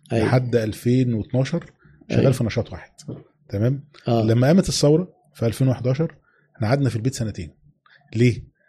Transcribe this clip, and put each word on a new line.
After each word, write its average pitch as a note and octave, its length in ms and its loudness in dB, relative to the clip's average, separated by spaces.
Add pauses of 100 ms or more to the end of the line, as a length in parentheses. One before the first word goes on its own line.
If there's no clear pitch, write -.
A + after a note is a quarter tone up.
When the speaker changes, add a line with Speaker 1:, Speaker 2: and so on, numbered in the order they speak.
(120)
Speaker 1:
أيوة. A2+ 140 2
Speaker 2:
لحد A#2+ 300 0
ألفين A#2+ 580 0
واتناشر C3 520 -4 (440)
شغال A#2+ 100 0
Speaker 1:
أيوة. C3 120 4
Speaker 2:
في B2 120 -2
نشاط A2 280 -4
واحد. - 180 -16 (600)
تمام؟ B2 340 -2 (240)
Speaker 1:
آه. A#2 160 2
Speaker 2:
لما A#2 240 2
قامت F3 220 4
الثورة D#3 380 2 (260)
في - 120 -4
ألفين B2 220 0
وحداشر، B2+ 480 -2 (400)
إحنا G#2+ 120 -4
قعدنا C#3 220 2
في A2+ 60 -4
البيت A#2 180 -4
سنتين. G2 360 -8 (680)
ليه؟ A#2 420 0 (120)